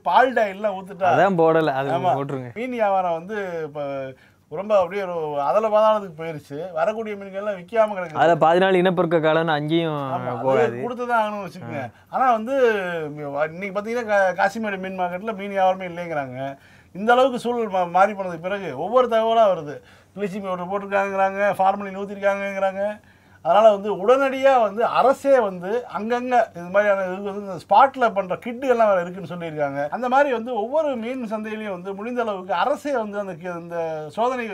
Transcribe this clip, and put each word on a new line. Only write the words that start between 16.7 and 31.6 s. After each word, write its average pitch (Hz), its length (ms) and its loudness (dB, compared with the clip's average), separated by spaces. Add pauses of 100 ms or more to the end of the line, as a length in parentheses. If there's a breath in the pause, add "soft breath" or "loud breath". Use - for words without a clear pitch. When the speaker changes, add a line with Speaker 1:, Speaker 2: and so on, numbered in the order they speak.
Speaker 1:
இந்த 214 220 2
அளவுக்கு 254 260 4
சூழல் 233 300 -4
மா-, 185 200 0
மாறி 190 220 4
போனதுக்கு 180 300 -6
பிறகு 185 360 -6
ஒவ்வொரு 233 300 2
தகவலா 226 380 4
வருது. 151 360 0 (340 soft breath)
ப்ளீச்சிங் 196 280 -6
பவுடர் 180 240 -6
போட்டிருக்காங்கங்கிறாங்க, 196 880 0
ஃபார்மலின் 196 420 0
ஊத்திருக்காங்கங்கிறாங்க. 196 1000 -2 (440 soft breath)
அதனால 208 280 6
வந்து 196 360 -2
உடனடியா 269 540 4
வந்து 214 240 0
அரசே 254 540 4
வந்து 196 460 -2 (120)
அங்கங்க 247 460 0 (120)
இது 175 160 -12
மாதிரியான 196 340 2
இதுக்கு 185 180 -6
வந்து 202 180 -6
இந்த 190 160 -8 (120)
ஸ்பாட்ல 240 440 4
பண்ற 185 240 -2
கிட்டு 247 300 -8
எல்லாம் 226 200 4
வேற 190 140 4
இருக்குன்னு 180 340 -8
சொல்லியிருக்காங்க. 147 540 -4
அந்த 233 200 -4
மாதிரி 277 240 4
வந்து 233 220 -4
ஒவ்வொரு 269 400 -2
மீன் 240 300 -6
சந்தையிலயும் 214 460 -8